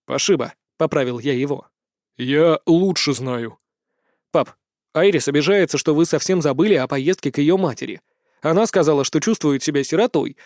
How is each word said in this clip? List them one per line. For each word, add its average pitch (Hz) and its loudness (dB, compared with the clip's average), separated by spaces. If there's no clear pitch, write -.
"Пошиба", 139 -2
поправил 127 -2
я 131 -2
его. 135 -4
"Я 151 2
лучше 175 2
знаю". 123 -6
"Пап, 147 -2
Айрис 170 2
обижается, 156 2
что 151 0
вы 160 4
совсем 170 0
забыли 151 2
о 127 0
поездке 143 -2
к - -6
ее 156 2
матери. 127 -6
Она 185 2
сказала, 151 2
что 151 -2
чувствует 147 -2
себя 143 -2
сиротой, 170 -2